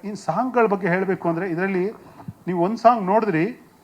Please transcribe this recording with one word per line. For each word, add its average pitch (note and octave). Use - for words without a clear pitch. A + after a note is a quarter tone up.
ಇನ್ನು G3+
ಸಾಂಗ್ಗಳ A#3
ಬಗ್ಗೆ G3
ಹೇಳಬೇಕು F#3
ಅಂದರೆ, E3+
ಇದರಲ್ಲಿ F#3
ನೀವು F3
ಒಂದು A3
ಸಾಂಗ್ A3+
ನೋಡಿದ್ರಿ G3+